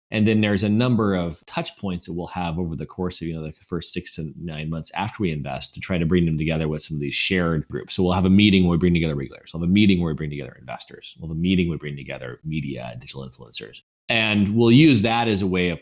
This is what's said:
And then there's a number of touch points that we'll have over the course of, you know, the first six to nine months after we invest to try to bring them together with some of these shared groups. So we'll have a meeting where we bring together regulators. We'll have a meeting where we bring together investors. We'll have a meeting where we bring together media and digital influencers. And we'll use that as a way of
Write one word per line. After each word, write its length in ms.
And 140
then 140
there's 220
a 60
number 460
of 300
touch 320
points 280
that 60
we'll 160
have 320
over 160
the 100
course 360
of, 80
you 40
know, 100
the 100
first 400
six 220
to 220
nine 320
months 260
after 280
we 80
invest 440
to 40
try 180
to 80
bring 200
them 120
together 300
with 160
some 140
of 40
these 120
shared 560
groups. 240
So 100
we'll 80
have 140
a 40
meeting 360
where 60
we 80
bring 140
together 220
regulators. 380
We'll 80
have 80
a 20
meeting 300
where 100
we 60
bring 120
together 300
investors. 580
We'll 120
have 80
a 20
meeting 300
where 60
we 40
bring 160
together 480
media 480
and 80
digital 260
influencers. 520
And 480
we'll 160
use 300
that 260
as 120
a 60
way 220
of 120